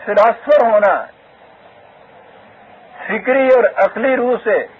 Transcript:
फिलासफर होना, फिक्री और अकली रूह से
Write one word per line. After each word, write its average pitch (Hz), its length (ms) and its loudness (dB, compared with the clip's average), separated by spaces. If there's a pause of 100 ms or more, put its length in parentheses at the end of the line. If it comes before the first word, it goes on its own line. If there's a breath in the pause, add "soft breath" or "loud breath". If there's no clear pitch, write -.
फिलासफर 226 600 2
होना, 208 420 0 (2000)
फिक्री 262 420 -2
और 247 160 4
अकली 226 500 -2
रूह 247 220 -2
से 175 420 -4